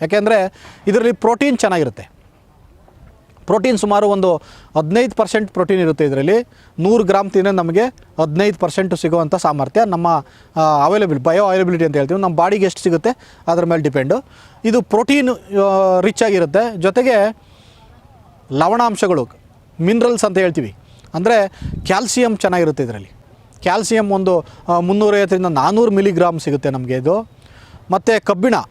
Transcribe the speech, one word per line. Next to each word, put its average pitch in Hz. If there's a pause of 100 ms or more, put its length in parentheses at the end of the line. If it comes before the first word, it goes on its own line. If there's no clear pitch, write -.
ಯಾಕೆಂದರೆ 202 (340)
ಇದರಲ್ಲಿ 226
ಪ್ರೋಟೀನ್ 233
ಚೆನ್ನಾಗಿರುತ್ತೆ. 160 (1400)
ಪ್ರೋಟೀನ್ 214
ಸುಮಾರು 202
ಒಂದು 190 (360)
ಹದಿನೈದು 196
ಪರ್ಸೆಂಟ್ 214
ಪ್ರೋಟೀನ್ 185
ಇರುತ್ತೆ 160
ಇದರಲ್ಲಿ. 147 (360)
ನೂರು 214
ಗ್ರಾಮ್ 196
ತಿಂದ್ರೆ 196
ನಮಗೆ 175 (400)
ಹದಿನೈದು 170
ಪರ್ಸೆಂಟ್ 180
ಸಿಗುವಂಥ 160
ಸಾಮರ್ಥ್ಯ 151
ನಮ್ಮ, 170 (300)
ಆ, 160 (240)
ಅವೈಲಬಿಲ್-, 175
ಬಯೋ 165
ಅವೈಲಬಿಲಿಟಿ 180
ಅಂತ 147
ಹೇಳ್ತೀವಿ. 151
ನಮ್ಮ 180
ಬಾಡಿಗೆ 190
ಎಷ್ಟು -
ಸಿಗುತ್ತೆ 180 (300)
ಅದ್ರ 170
ಮೇಲೆ 165
ಡಿಪೆಂಡು. 143 (400)
ಇದು 226
ಪ್ರೋಟೀನ್, 254
ಆ, 190
ರಿಚ್ 208
ಆಗಿರುತ್ತೆ. 202
ಜೊತೆಗೆ 214 (1160)
ಲವಣಾಂಶಗಳು, 180 (540)
ಮಿನರಲ್ಸ್ 226
ಅಂತ 190
ಹೇಳ್ತೀವಿ, 165 (380)
ಅಂದರೆ 196 (380)
ಕ್ಯಾಲ್ಸಿಯಂ 226
ಚೆನ್ನಾಗಿರುತ್ತೆ 170
ಇದರಲ್ಲಿ. 104 (520)
ಕ್ಯಾಲ್ಸಿಯಂ 208
ಒಂದು, 185 (220)
ಆ, 175
ಮುನ್ನೂರೈವತ್ತರಿಂದ 196
ನಾನ್ನೂರು 180
ಮಿಲಿಗ್ರಾಮ್ 180
ಸಿಗುತ್ತೆ 143
ನಮಗೆ 127
ಇದು. 170 (600)
ಮತ್ತು 202
ಕಬ್ಬಿಣ, 208 (160)